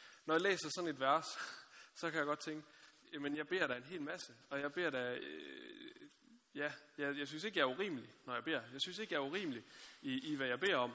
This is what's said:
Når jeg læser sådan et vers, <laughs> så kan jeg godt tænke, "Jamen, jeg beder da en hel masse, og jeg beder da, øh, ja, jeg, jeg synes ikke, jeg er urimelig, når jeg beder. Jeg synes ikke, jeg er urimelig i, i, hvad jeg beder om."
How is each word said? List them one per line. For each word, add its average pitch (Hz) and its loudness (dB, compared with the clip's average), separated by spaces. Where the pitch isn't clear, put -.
Når 156 4
jeg 165 8
læser 180 4
sådan 175 0
et 135 -4
vers, 143 6
<laughs> - -20
så 170 -2
kan 156 0
jeg 147 4
godt 147 2
tænke, 156 -8
"Jamen, 143 -2
jeg 151 -4
beder 180 2
da 123 0
en 120 -6
hel 160 -8
masse, 147 -6
og 139 -2
jeg 143 -2
beder 175 0
da, 123 0
øh, 73 -10
ja, 147 0
jeg, 143 0
jeg 143 -2
synes 156 -6
ikke, 202 2
jeg 143 8
er 131 4
urimelig, 156 -2
når 127 -2
jeg 117 -2
beder. 151 0
Jeg 139 -8
synes 185 -2
ikke, 208 -4
jeg 151 2
er 139 2
urimelig 143 -2
i, 135 0
i, 151 2
hvad 135 2
jeg 123 2
beder 180 6
om." 123 2